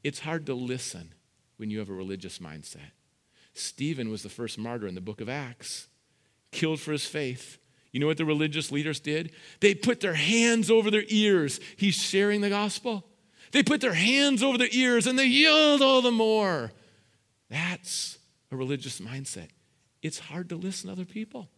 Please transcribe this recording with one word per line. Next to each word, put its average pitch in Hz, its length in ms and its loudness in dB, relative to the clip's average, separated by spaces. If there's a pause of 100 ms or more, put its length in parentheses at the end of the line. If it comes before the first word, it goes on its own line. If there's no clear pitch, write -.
It's 143 160 -6
hard 156 260 -6
to 135 80 -6
listen 123 600 -10 (420)
when 110 120 -10
you 107 120 -6
have 101 80 -10
a 101 40 -10
religious 92 460 -10
mindset. 76 540 -18 (600)
Stephen 135 540 -6
was 107 140 -8
the 101 60 -14
first 113 280 -10
martyr 113 300 -6
in 90 80 -8
the 92 60 -10
book 101 200 -12
of 110 80 -8
Acts, 127 600 -12 (640)
killed 160 260 -2
for 151 140 -6
his 143 140 -4
faith. 131 520 -8 (320)
You 127 80 -6
know 143 80 2
what 156 100 2
the 160 80 -2
religious 151 460 -2
leaders 151 300 -4
did? 156 320 -4 (260)
They 202 160 6
put 240 240 0
their 180 160 -2
hands 226 560 4
over 220 220 6
their 214 160 4
ears. 202 500 4 (180)
He's 196 200 0
sharing 202 440 2
the 202 100 0
gospel. 208 540 -4 (460)
They - 140 4
put 294 160 2
their 220 140 0
hands 254 500 4
over 262 120 4
their 240 140 2
ears 247 380 4
and 254 100 2
they 269 80 4
yelled 294 560 6
all 262 200 6
the 247 100 2
more. 214 580 2 (800)
That's - 680 -6 (340)
a 135 40 -10
religious 131 440 -6
mindset. 113 480 -10 (540)
It's 156 180 -8
hard 175 300 -12
to 175 40 -8
listen 185 320 -8
to 190 60 -12
other 185 120 -10
people. 214 540 -14